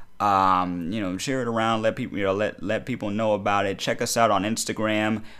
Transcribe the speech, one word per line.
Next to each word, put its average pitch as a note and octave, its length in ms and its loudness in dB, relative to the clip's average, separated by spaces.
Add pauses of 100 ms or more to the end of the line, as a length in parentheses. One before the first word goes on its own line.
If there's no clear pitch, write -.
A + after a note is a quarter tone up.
(200)
um, F2+ 720 2
you A2 80 -4
know, F#2 180 -4
share C3 240 -2
it A#2 60 -4
around, A2+ 360 0
let A2 120 2
people, A#2 220 -6
you G2+ 60 0
know, F#2+ 100 2
let, G#2 280 -2
let G#2 240 -2
people A2 260 -4
know G#2+ 220 0
about G2+ 320 2
it. G2 140 -4
Check A#2+ 220 -4
us A#2+ 160 -2
out A#2 120 6
on G2 140 4
Instagram. G#2+ 800 -2 (160)